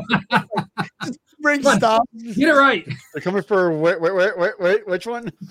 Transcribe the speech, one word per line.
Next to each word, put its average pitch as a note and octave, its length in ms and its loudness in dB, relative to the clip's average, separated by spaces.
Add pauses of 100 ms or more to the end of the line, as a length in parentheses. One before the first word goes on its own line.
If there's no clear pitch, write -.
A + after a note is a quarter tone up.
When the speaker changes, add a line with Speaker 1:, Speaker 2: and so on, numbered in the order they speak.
(320)
Speaker 1:
<laughs> A#3 160 0 (580)
Speaker 2:
Just - 140 -10 (220)
bring D4 200 0
Speaker 1:
Come C4+ 120 4
on. G#3+ 40 2
Speaker 2:
stuff. A3+ 260 4 (320)
Speaker 1:
Get C#4 140 2
it D#4 40 4
right. C4+ 340 2 (260)
Speaker 3:
They're C#3 80 -10
coming F#3 220 -2
for, F3+ 340 2
wait, E3 220 2
wait, E3+ 160 0
wait, F#3 220 0
wait, F#3 220 -2
wait, F#3+ 280 0
which F3+ 200 -4
one? A#3 240 -8 (200)